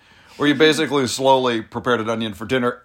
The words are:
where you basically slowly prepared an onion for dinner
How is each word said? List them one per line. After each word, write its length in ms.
where 120
you 60
basically 540
slowly 540
prepared 380
an 80
onion 240
for 140
dinner 380